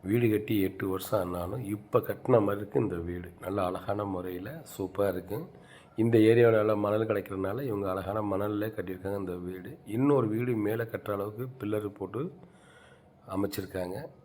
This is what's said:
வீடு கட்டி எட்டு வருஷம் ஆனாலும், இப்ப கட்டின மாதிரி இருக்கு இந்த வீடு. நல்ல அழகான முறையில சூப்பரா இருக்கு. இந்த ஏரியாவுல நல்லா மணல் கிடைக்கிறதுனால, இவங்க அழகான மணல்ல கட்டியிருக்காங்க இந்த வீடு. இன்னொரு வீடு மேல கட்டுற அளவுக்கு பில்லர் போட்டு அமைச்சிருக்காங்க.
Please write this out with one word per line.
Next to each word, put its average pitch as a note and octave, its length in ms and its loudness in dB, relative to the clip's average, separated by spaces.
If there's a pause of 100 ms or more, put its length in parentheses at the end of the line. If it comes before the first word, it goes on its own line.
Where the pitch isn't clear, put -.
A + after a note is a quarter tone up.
வீடு A2 280 4
கட்டி G#2+ 300 2
எட்டு F#2+ 280 -2
வருஷம் F#2+ 320 -2
ஆனாலும், F2+ 440 -4
இப்ப G#2 340 -2
கட்டின A2+ 420 4
மாதிரி G2+ 160 2
இருக்கு G#2 240 -2
இந்த F#2+ 140 0
வீடு. F2 460 -6
நல்ல F#2+ 240 -2
அழகான G2 400 -4
முறையில F#2 580 -6 (160)
சூப்பரா G2+ 300 0
இருக்கு. F#2 380 -4 (500)
இந்த A2+ 220 6
ஏரியாவுல A2+ 320 10
நல்லா G#2+ 240 4
மணல் G#2 320 2
கிடைக்கிறதுனால, G2 560 -2
இவங்க G2+ 280 -2
அழகான F#2+ 320 -2
மணல்ல G#2 480 -2
கட்டியிருக்காங்க F#2+ 480 -6
இந்த F2+ 160 -6
வீடு. F2+ 520 -10
இன்னொரு B2+ 420 4
வீடு A#2 280 0
மேல G#2+ 280 0
கட்டுற G#2+ 280 -6
அளவுக்கு G#2 340 -4 (140)
பில்லர் G#2+ 280 -2
போட்டு G#2 440 -8 (960)
அமைச்சிருக்காங்க. F#2+ 800 -4 (180)